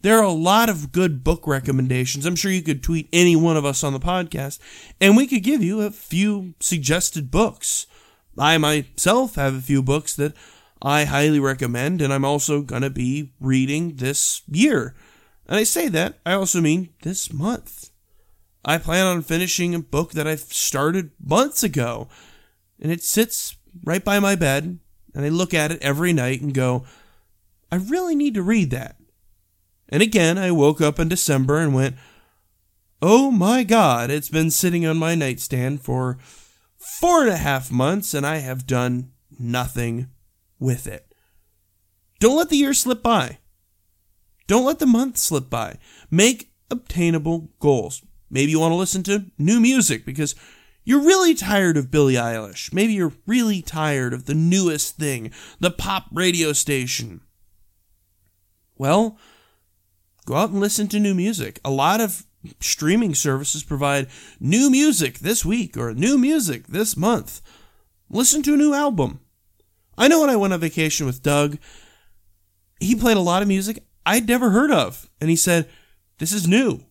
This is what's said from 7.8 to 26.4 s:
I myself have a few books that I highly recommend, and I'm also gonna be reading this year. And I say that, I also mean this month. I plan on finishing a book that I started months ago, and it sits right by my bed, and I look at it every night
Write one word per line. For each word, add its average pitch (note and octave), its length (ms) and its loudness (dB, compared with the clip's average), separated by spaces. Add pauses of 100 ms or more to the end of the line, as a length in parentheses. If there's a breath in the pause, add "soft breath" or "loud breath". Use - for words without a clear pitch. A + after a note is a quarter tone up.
I D#3+ 200 4
myself D#3 760 0
have C3+ 200 -2
a C3 60 -6
few C3+ 220 0
books C#3+ 340 -2
that D3 180 -4 (460 soft breath)
I D3 240 2
highly D3 340 2
recommend, C3+ 640 -2
and C#3 100 0
I'm C3+ 120 0
also D3 380 0
gonna C3+ 280 -4
be C3+ 500 -4
reading C3+ 560 0
this C3 520 -4
year. D3+ 480 0 (500 soft breath)
And - 100 -2
I G#3+ 60 2
say D4 260 0
that, E3 380 -2
I E3+ 60 0
also F#3+ 280 0
mean E3 300 0 (120)
this - 300 -8
month. - 580 -8 (720)
I D#3+ 140 0
plan F3 280 0
on F3 160 0
finishing F3 520 -2
a E3+ 60 -4
book D#3+ 320 -4
that D3+ 140 -4
I D#3 80 -2
started D#3 840 -4
months A3+ 420 0
ago, A#2+ 460 -4 (720 soft breath)
and D#3 100 -4
it E3+ 140 -6
sits - 520 -2 (280)
right F3+ 200 -2
by G3+ 140 2
my G3+ 160 2
bed, D#3+ 460 -2 (340)
and C#3+ 100 -6
I D3 40 -2
look F3 260 -2
at D3+ 160 0
it E3 100 -8
every D3 320 0
night C3 280 -2